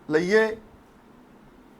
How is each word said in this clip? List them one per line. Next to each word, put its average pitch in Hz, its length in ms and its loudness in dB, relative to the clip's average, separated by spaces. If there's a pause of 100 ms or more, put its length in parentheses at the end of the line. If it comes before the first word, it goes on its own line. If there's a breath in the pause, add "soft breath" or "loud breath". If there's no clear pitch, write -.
ਲਈਏ 208 480 0 (1200)